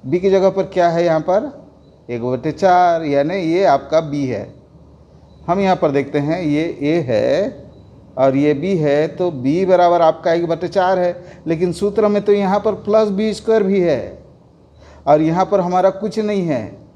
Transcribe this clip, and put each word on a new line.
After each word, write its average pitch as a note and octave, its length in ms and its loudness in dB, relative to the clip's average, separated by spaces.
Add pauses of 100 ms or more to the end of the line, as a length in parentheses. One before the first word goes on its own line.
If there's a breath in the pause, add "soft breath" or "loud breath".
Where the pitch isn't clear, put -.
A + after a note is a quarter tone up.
B D3+ 160 -2
की F#3+ 100 2
जगह F#3+ 200 4
पर F#3+ 160 -2
क्या F#3 240 0
है E3+ 160 0
यहाँ D#3+ 160 2
पर, G3 240 0 (640)
एक A#2+ 140 -6
बटे B2+ 280 -2
चार, F3 520 2
यानी D3 320 -2
ये F3 300 0
आपका D3 360 2
B C#3+ 240 -6
है। A2 160 -6 (1000)
हम F3+ 160 -2
यहाँ F#3+ 160 2
पर D#3 160 0
देखते C#3 280 -2
हैं, D#3+ 220 -2
ये D3+ 220 0
ए E3 380 -2
है B2+ 680 -2 (500)
और C3 180 2
ये D3 200 2
B F#3 200 -2
है, D3+ 340 0
तो F3+ 240 -4
B C#3+ 320 -2
बराबर F3 360 4
आपका D#3+ 320 2
एक E3+ 140 -2
बटे E3 220 -4
चार F#3 300 0
है, F3 480 -6
लेकिन E3+ 260 -2
सूत्र G3+ 340 0
में G#3 140 0
तो G#3 120 2
यहाँ G3+ 260 2
पर G#3 160 -2
प्लस G#3+ 340 2
बी G#3 240 -2
स्क्वायर A3 300 0
भी G3 180 2
है, B2+ 420 -2 (840 loud breath)
और D3+ 160 6
यहाँ E3 240 2
पर G3 160 2
हमारा F3+ 300 2
कुछ G3+ 280 -6
नहीं G#3 240 -2
है। C3+ 200 -2 (320)